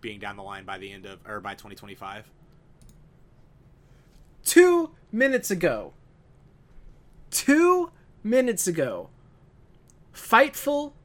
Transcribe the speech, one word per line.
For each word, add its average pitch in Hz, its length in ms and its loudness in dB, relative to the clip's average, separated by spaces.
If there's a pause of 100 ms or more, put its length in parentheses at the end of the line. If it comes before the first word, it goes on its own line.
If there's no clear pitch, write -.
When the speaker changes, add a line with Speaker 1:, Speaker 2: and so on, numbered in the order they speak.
Speaker 1:
being 107 180 -12
down 101 180 -12
the 101 60 -16
line 98 220 -14
by 98 140 -12
the 98 120 -16
end 98 160 -20
of, 95 220 -20
or 104 120 -12
by 98 140 -12
twenty 101 220 -20
twenty-five. 101 520 -16 (2250)
Speaker 2:
Two 339 480 6 (220)
minutes 254 380 0
ago, 139 420 -2 (1400)
two 349 600 2 (340)
minutes 240 420 0
ago, 131 440 -4 (1040)
Fightful 285 800 0 (100)